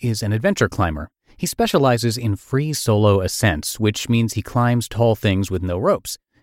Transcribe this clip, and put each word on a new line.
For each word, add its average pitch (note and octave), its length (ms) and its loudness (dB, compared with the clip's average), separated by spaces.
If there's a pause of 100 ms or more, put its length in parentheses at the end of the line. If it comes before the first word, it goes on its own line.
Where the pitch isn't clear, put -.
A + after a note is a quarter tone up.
is A#2 200 -2
an G#2 120 -2
adventure B2+ 340 2
climber. D2+ 420 -4 (280)
He F3 100 -6
specializes B2 680 2
in G#2 180 -2
free D3 380 -4
solo G#2 480 4
ascents, F2+ 580 -2
which G#2+ 300 -2
means A#2 240 2
he G#2+ 80 -4
climbs A#2+ 480 0
tall A2+ 260 2
things G2 340 0
with F#2 140 -4
no F2+ 140 -2
ropes. D#3+ 400 -2 (260)